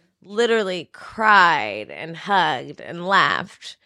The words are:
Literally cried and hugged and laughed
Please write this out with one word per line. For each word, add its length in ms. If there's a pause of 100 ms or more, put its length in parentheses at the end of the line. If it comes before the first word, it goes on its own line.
(220)
Literally 720
cried 960
and 260
hugged 640
and 280
laughed 760